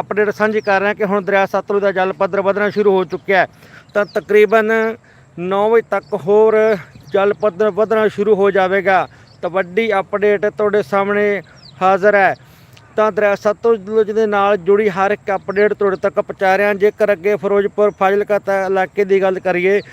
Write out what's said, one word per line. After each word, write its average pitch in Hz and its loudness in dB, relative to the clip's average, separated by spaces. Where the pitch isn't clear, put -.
ਅਪਡੇਟ 202 -2
ਸਾਂਝੀ 214 -2
ਕਰ 196 0
ਰਿਹਾ 208 0
ਕਿ 208 -4
ਹੁਣ 202 -2
ਦਰਿਆ 196 0
ਸਤਲੁਜ 202 -2
ਦਾ 202 0
ਜਲ 190 -2
ਪੱਧਰ 190 -2
ਵਧਣਾ 196 -2
ਸ਼ੁਰੂ 202 0
ਹੋ 185 0
ਚੁੱਕਿਆ 185 -2
ਹੈ। 156 2
ਤਾਂ 208 0
ਤਕਰੀਬਨ 214 0
ਨੌ 196 -2
ਵਜੇ 226 2
ਤੱਕ 202 -4
ਹੋਰ 214 2
ਜਲ 202 0
ਪੱਧਰ 208 -2
ਵਧਣਾ 214 0
ਸ਼ੁਰੂ 208 0
ਹੋ 196 2
ਜਾਵੇਗਾ। 185 0
ਤਾਂ 180 -6
ਵੱਡੀ 190 -2
ਅਪਡੇਟ 202 0
ਤੁਹਾਡੇ 208 -2
ਸਾਹਮਣੇ 202 -2
ਹਾਜ਼ਰ 190 4
ਹੈ। 185 4
ਤਾਂ 214 2
ਦਰਿਆ 202 0
ਸਤਲੁਜ 214 -2
ਦੇ 220 0
ਨਾਲ 202 2
ਜੁੜੀ 202 -2
ਹਰ 190 0
ਇੱਕ 202 -4
ਅਪਡੇਟ 202 -2
ਤੁਹਾਡੇ 196 -2
ਤੱਕ 196 -4
ਪਹੁੰਚਾ 190 0
ਰਿਹਾ। 208 0
ਜੇਕਰ 208 0
ਅੱਗੇ 196 0
ਫਿਰੋਜ਼ਪੁਰ, 202 0
ਫਾਜ਼ਿਲਕਾ 202 -2
ਤਾਂ 196 -2
ਇਲਾਕੇ 190 -2
ਦੀ 190 2
ਗੱਲ 190 -2
ਕਰੀਏ, 185 0